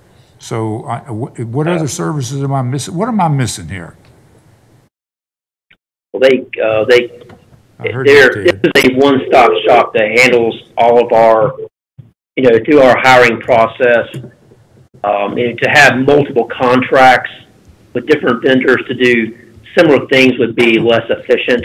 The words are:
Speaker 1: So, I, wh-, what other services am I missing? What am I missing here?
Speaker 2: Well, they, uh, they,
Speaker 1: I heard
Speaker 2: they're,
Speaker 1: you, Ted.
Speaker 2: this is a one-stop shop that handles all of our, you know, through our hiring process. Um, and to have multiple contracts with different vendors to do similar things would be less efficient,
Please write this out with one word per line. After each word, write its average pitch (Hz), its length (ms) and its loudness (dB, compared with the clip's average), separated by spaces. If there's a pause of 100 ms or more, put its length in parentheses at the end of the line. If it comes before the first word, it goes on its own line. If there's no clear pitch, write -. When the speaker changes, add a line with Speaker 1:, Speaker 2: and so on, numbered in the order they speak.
(400)
Speaker 1:
So, 113 460 -8
I, 117 160 -10
wh-, 117 460 -12
what 139 200 -4
other 165 200 -2
services 143 540 -8
am 139 120 -6
I 135 100 -4
missing? 135 320 -8
What 208 120 -4
am 220 140 -2
I 170 60 0
missing 110 420 -4
here? 87 260 -14 (2250)
Speaker 2:
Well, 101 160 -6
they, 131 200 0 (120)
uh, 110 260 -2
they, 123 360 0 (560)
Speaker 1:
I - 140 -8
heard 131 160 -2
Speaker 2:
they're, 135 320 6
Speaker 1:
you, 175 120 0
Ted. - 120 -6
Speaker 2:
this 143 200 0
is 131 80 2
a - 40 -6
one-stop 131 560 2 (160)
shop 120 260 2
that 110 260 0
handles 117 360 2 (200)
all 120 300 2
of 101 80 -4
our, 110 420 2 (800)
you 131 140 2
know, 113 160 4
through 147 160 4
our 123 180 4
hiring 123 420 4
process. 117 680 0 (960)
Um, 101 340 -4
and 120 220 -4
to 127 100 -2
have 127 300 2
multiple 139 460 0
contracts 127 840 2 (640)
with 120 140 -8
different 147 340 0
vendors 127 460 0
to 131 80 -8
do 117 420 -2 (400)
similar 156 300 2
things 127 320 2
would 113 160 -2
be 113 240 2
less 113 320 0
efficient, 120 540 -2